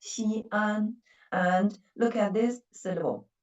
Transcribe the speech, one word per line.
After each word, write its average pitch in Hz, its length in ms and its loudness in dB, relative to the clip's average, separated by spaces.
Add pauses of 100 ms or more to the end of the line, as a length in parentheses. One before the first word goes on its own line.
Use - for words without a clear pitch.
Xi'an, 214 960 -2 (360)
and 185 460 2 (180)
look 233 200 2
at 208 160 2
this 233 280 0 (120)
syllable 165 540 -4 (160)